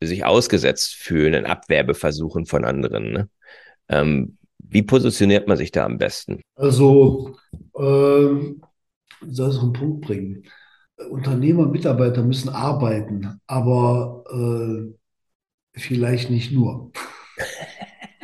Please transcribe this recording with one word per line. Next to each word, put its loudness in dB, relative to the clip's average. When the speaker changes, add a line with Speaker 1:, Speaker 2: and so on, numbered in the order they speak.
Speaker 1:
sich -4
ausgesetzt 2
fühlen 0
in 0
Abwerbeversuchen -2
von -2
anderen, -4
ne? -4
Ähm, 0
wie 0
positioniert 2
man 4
sich -4
da -2
am -6
besten? -6
Speaker 2:
Also, 6
ähm, 2
soll -2
ich 0
auf -4
den 2
Punkt -6
bringen. -8
Unternehmer 0
und 2
Mitarbeiter 0
müssen -2
arbeiten, -4
aber, 0
äh, -6
vielleicht -2
nicht -2
nur. -2
<laughs> -12